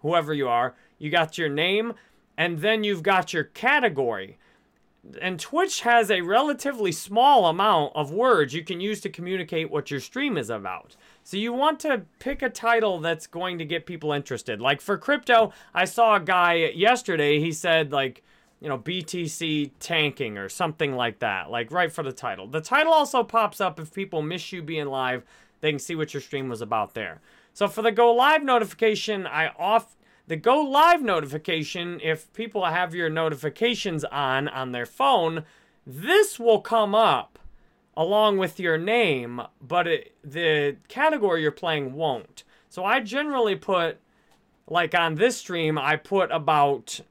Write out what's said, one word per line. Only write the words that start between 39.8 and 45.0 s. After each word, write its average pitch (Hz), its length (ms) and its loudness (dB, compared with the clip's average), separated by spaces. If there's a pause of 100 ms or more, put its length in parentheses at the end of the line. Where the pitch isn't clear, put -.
it, 151 280 -4 (100)
the 147 520 0 (120)
category 226 540 0
you're 151 80 2
playing 147 440 -4
won't. 143 500 -6 (240)
So 185 160 -10
I 226 160 2
generally 247 540 -2
put, 175 440 -2 (680)
like 170 280 -2
on 165 200 2